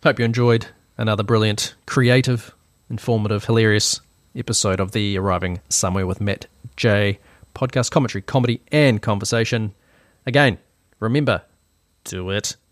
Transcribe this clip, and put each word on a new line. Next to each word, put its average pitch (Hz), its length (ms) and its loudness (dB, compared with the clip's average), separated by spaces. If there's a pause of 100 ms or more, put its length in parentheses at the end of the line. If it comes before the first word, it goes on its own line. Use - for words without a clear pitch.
Hope 143 160 2
you 120 60 2
enjoyed 117 420 2 (300)
another 110 260 0
brilliant, 107 500 0 (120)
creative, 127 680 2 (360)
informative, 107 560 -2
hilarious 110 560 2 (340)
episode 98 460 -2
of 95 100 -4
the 101 260 -2
Arriving 92 520 -2
Somewhere 95 360 0
with 92 140 -4
Matt 101 280 -4 (280)
J 101 420 2 (380)
podcast, 123 360 -4
commentary, 120 300 0
comedy, 120 380 -2 (140)
and 139 280 4
conversation. 110 720 -2 (520)
Again, 131 320 2 (420)
remember, 117 440 0 (600)
do 92 260 -10
it. 101 280 -6 (140)